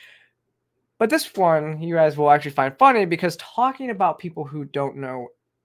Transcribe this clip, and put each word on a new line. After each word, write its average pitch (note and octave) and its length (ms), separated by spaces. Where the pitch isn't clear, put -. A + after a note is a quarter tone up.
But A3+ 80
this D#4 260
one, D#3 460
you E3 140
guys D#3 240
will D3 120
actually D3 200
find C3+ 280
funny B3 280
because E3+ 320
talking C4 500
about F#3 300
people E3 260
who C#3+ 220
don't C#3 320
know B2+ 300